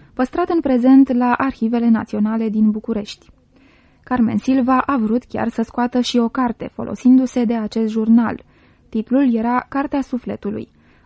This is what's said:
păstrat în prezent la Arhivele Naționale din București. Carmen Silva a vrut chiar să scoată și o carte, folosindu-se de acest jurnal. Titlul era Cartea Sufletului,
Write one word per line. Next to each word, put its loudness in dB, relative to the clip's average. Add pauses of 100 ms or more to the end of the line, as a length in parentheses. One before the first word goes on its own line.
(140)
păstrat -2
în 0
prezent 4
la 0
Arhivele -2
Naționale -2
din 2
București. -8 (760)
Carmen 0
Silva 2
a 0
vrut 0
chiar -6
să -4
scoată -4
și -2
o 2
carte, -4
folosindu-se 2
de 0
acest -4
jurnal. 2 (460)
Titlul 0
era -2
Cartea -4
Sufletului, -8 (380)